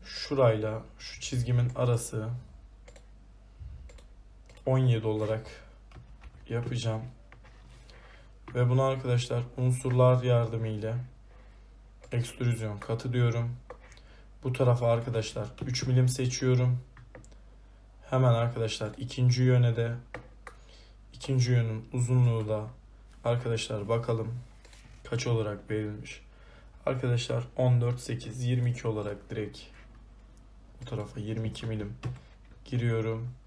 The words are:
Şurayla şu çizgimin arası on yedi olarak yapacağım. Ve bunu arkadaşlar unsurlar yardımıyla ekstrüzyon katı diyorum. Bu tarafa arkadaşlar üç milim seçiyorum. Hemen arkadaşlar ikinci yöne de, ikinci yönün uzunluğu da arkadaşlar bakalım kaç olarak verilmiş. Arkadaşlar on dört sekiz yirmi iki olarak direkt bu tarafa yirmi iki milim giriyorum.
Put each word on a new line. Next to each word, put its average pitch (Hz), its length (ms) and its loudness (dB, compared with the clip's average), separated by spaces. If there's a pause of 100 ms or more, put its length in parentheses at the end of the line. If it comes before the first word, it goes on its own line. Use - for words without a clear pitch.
Şurayla 110 760 0 (160)
şu - 220 -16
çizgimin 123 540 0
arası 117 560 0 (2250)
on 131 120 4
yedi 117 280 4
olarak 107 400 -2 (1000)
yapacağım. 117 540 -4 (1500)
Ve 123 140 4
bunu 131 140 4
arkadaşlar 123 600 0 (140)
unsurlar 127 680 4
yardımıyla 113 760 0 (1120)
ekstrüzyon 117 680 -2
katı 117 340 -4
diyorum. 120 440 2 (880)
Bu 127 100 -2
tarafa 123 400 4
arkadaşlar 113 560 -2 (180)
üç 123 200 -4
milim 127 220 4
seçiyorum. 127 720 2 (1300)
Hemen 131 220 6
arkadaşlar 113 680 0
ikinci 127 440 2
yöne 123 340 6
de, 117 200 -2 (1160)
ikinci 127 380 0
yönün 113 420 2
uzunluğu 120 560 2
da 107 180 -2 (580)
arkadaşlar 117 640 -2
bakalım 117 500 -2 (680)
kaç - 220 -4
olarak 107 440 -2
verilmiş. 107 520 -6 (640)
Arkadaşlar 123 580 0 (120)
on 123 240 6
dört 123 200 0
sekiz 117 420 -6
yirmi 123 280 0
iki 120 180 -4
olarak 104 420 -6
direkt 104 280 -6 (1200)
bu 123 40 -12
tarafa 110 360 -8
yirmi 110 280 -4
iki - 180 -8
milim 107 300 -6 (680)
giriyorum. 117 680 -2 (120)